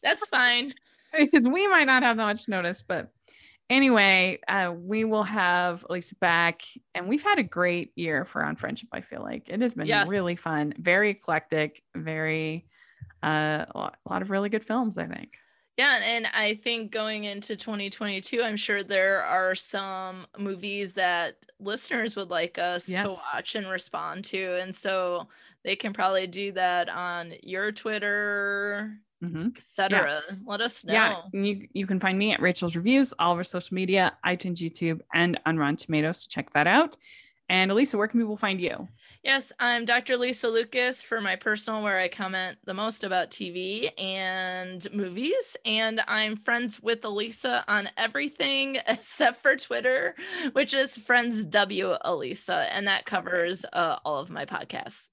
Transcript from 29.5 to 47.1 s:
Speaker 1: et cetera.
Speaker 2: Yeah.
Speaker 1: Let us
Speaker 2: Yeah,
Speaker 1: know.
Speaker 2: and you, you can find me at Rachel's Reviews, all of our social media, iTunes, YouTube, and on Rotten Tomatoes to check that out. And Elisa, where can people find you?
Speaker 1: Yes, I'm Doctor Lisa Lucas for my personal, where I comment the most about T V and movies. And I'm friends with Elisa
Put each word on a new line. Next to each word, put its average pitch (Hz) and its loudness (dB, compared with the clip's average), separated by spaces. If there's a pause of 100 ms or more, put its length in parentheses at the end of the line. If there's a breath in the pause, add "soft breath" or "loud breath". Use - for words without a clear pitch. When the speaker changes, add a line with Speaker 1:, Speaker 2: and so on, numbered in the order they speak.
Speaker 1:
et - -20 (100)
cetera. 165 2
Speaker 2:
Yeah. 196 -10 (100)
Speaker 1:
Let 208 -4
us 240 -4
Speaker 2:
Yeah, 214 6
Speaker 1:
know. 175 -4 (100)
Speaker 2:
and 196 0
you, 196 -4
you 190 0
can 190 2
find 190 4
me 208 4
at - 0
Rachel's 175 2
Reviews, 247 4
all 170 4
of 175 2
our 180 -4
social 180 -6
media, 185 2 (120)
iTunes, 180 -2
YouTube, 165 -2 (120)
and 170 4
on 160 2
Rotten 147 2
Tomatoes 156 0
to - -14
check - -8
that 151 4
out. 294 4 (520 loud breath)
And 185 4
Elisa, 240 2
where 208 2
can 233 2
people 214 0
find 190 0
you? 175 -4 (360 soft breath)
Speaker 1:
Yes, 269 0
I'm 240 2
Doctor 240 2
Lisa 247 0
Lucas 247 0
for - -4
my 190 0
personal, 214 -2
where 202 0
I 185 2
comment 185 -4
the 185 -6
most 214 -4
about 185 0
T 190 -8
V 185 -4
and 185 -6
movies. 220 -2
And 220 0
I'm 214 0
friends 233 -2
with 226 -2
Elisa 226 -2